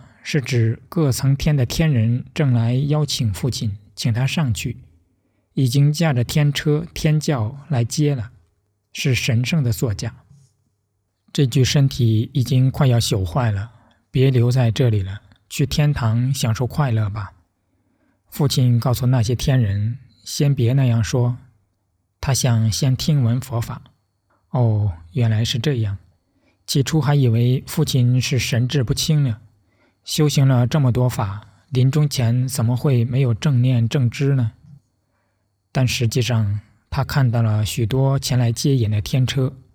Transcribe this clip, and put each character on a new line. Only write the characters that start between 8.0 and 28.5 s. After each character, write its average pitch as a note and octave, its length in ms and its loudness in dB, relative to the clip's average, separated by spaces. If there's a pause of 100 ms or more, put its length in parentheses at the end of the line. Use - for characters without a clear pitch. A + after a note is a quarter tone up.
了， A2 180 -8 (600)
是 C3+ 220 -2
神 A#2+ 280 0
圣 D3+ 200 0
的 A#2+ 100 0
座 A2 220 -2
驾。 - 200 -8 (1160)
“这 C#3+ 140 2
具 B2 180 2
身 C#3 240 4
体 A2+ 460 0
已 C3 100 0
经 B2+ 260 2
快 C#3+ 160 0
要 A#2+ 140 4
朽 G2+ 240 -2
坏 A2 260 -2
了， G2+ 220 -4 (380)
别 C3+ 200 2
留 A#2+ 200 2
在 B2 200 2
这 B2 200 2
里 G#2+ 100 0
了， F#2+ 220 -10 (260)
去 - 160 -2
天 D3 300 0
堂 B2 400 0
享 A2+ 200 -2
受 B2+ 120 -4
快 C#3+ 240 -2
乐 G#2+ 180 0
吧。” G2+ 240 -10 (1000)
父 D3+ 160 -2
亲 B2 320 2
告 B2 140 0
诉 B2 140 -2
那 B2+ 160 2
些 B2 120 0
天 C3 240 0
人 G#2 400 -2 (240)
：“先 C#3+ 320 0
别 A#2+ 200 0
那 C3+ 100 2
样 A#2 180 2
说， B2 360 -2 (800)
他 C3+ 140 -2
想 A2+ 360 2
先 B2+ 240 0
听 D3 280 0
闻 A#2 180 0
佛 A#2 180 -6
法。” A#2+ 220 -10 (720)
哦， G#2+ 420 0 (200)
原 A#2 180 0
来 A2 120 0
是 A#2 160 -4
这 B2+ 220 -2
样。 G2+ 160 -4 (720)
起 C#3 160 0
初 D#3 180 0
还 C#3+ 140 0
以 C3+ 140 4
为 A#2+ 380 2
父 - 160 -2
亲 B2+ 380 2
是 B2 180 0
神 A#2+ 300 0